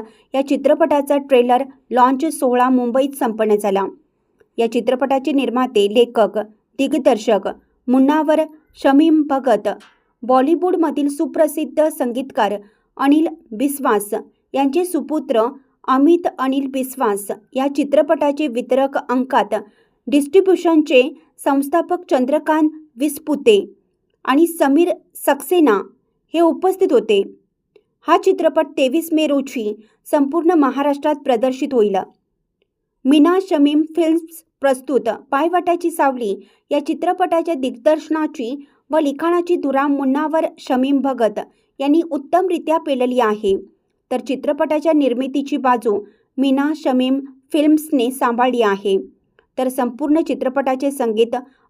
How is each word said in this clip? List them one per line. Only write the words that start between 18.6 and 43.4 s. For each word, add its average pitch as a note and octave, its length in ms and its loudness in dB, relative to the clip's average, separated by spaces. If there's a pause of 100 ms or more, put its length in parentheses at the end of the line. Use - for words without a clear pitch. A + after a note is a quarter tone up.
अंकात B3 580 -2 (520)
डिस्ट्रीब्युशनचे D#4 920 4 (420)
संस्थापक D#4 560 -2 (100)
चंद्रकांत D4+ 600 0 (260)
विसपुते C#4+ 640 0 (680)
आणि C#4+ 220 2
समीर C#4+ 440 2 (340)
सक्सेना C#4+ 560 2 (520)
हे D#4 60 0
उपस्थित F4 520 0
होते. G#3+ 300 2 (840)
हा E4 100 4
चित्रपट D#4+ 500 0 (100)
तेवीस D#4 340 -2
मे D#4 160 0
रोजी C4 460 -4 (380)
संपूर्ण D4+ 400 2
महाराष्ट्रात C#4+ 640 0
प्रदर्शित C4 580 -2
होईल. G#3 220 2 (1120)
मीना D4+ 320 6 (120)
शमीम D4 320 2 (140)
फिल्म्स E4 480 -2 (180)
प्रस्तुत C4 480 0 (220)
पायवाटाची F4 600 0
सावली C4 440 -2 (360)
या D4 140 0
चित्रपटाच्या E4+ 680 -2
दिग्दर्शनाची D4+ 1000 -4 (360)
व D4+ 60 0
लिखाणाची E4 580 0
धुरा C4+ 320 -2
मुन्नावर C#4+ 580 0 (140)
शमीम C4+ 420 0
भगत A3+ 380 -2 (400)
यांनी D4 220 2 (100)
उत्तमरित्या E4 640 -2
पेलली B3+ 420 -2
आहे, G#3+ 360 0 (560)